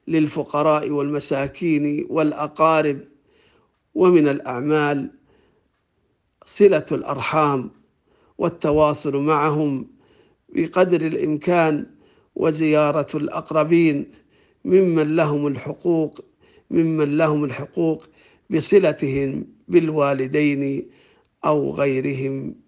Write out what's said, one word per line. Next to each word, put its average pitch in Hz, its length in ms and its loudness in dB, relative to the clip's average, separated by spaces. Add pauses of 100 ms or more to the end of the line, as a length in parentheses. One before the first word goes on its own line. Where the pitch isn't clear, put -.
للفقراء 151 800 0
والمساكين 147 1200 -2
والأقارب، 151 920 0 (960)
ومن 180 320 6
الأعمال 143 800 -2 (1400)
صلة 190 460 4
الأرحام 143 800 -2 (680)
والتواصل 151 800 0
معهم 147 680 -2 (600)
بقدر 175 520 0
الإمكان 156 840 0 (500)
وزيارة 151 720 0 (100)
الأقربين 160 920 0 (540)
ممن 170 500 2
لهم 147 320 0
الحقوق، 151 720 -4 (520)
ممن 156 460 0
لهم 151 260 0
الحقوق 151 640 -4 (420)
بصلتهم 147 1000 0 (200)
بالوالدين 143 1200 0 (560)
أو 143 260 0
غيرهم 135 840 -4 (120)